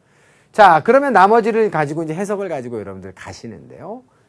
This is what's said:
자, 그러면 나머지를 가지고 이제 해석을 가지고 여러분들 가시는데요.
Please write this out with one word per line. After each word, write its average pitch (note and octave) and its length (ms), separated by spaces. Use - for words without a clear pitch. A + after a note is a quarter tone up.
자, E3+ 320
그러면 C4+ 300
나머지를 G#3+ 580
가지고 D#3 320
이제 D#3 100
해석을 G3 360
가지고 B2 300
여러분들 F#2+ 360
가시는데요. A2 880